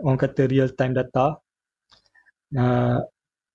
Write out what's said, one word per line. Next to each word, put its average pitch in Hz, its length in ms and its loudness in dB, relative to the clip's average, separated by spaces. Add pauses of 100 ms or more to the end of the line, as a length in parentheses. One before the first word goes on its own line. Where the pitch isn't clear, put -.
orang 131 160 0
kata 131 320 0
real 131 240 2
time 127 160 -2
data. 127 480 -2 (1200)
Ah, 123 400 2 (560)